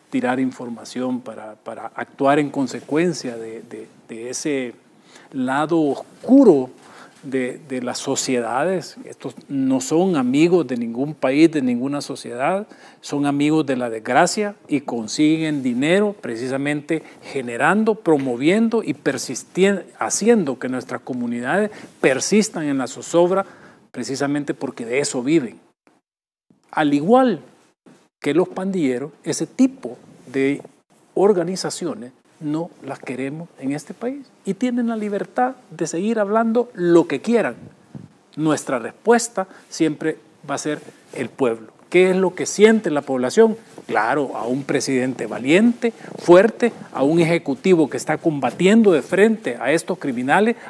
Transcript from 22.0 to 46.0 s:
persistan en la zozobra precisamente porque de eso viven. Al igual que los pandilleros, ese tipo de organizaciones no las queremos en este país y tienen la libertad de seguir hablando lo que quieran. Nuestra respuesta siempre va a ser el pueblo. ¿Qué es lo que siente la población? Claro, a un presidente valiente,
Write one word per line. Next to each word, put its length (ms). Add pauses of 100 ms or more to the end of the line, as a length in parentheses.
persistan 640
en 120
la 100
zozobra 580 (460)
precisamente 600
porque 320
de 140
eso 240
viven. 380 (1080)
Al 220
igual 460 (800)
que 140
los 160
pandilleros, 640 (100)
ese 240
tipo 500 (300)
de 340 (520)
organizaciones 1000 (280)
no 320 (120)
las 160
queremos 480 (120)
en 120
este 220
país 320 (180)
y 120
tienen 320
la 100
libertad 580 (140)
de 180
seguir 320
hablando 540
lo 340
que 140
quieran. 340 (800)
Nuestra 440
respuesta 680 (220)
siempre 480 (320)
va 60
a 20
ser 240 (320)
el 160
pueblo. 420 (180)
¿Qué 200
es 80
lo 160
que 120
siente 440
la 120
población? 540 (320)
Claro, 480
a 100
un 180
presidente 600
valiente, 680 (240)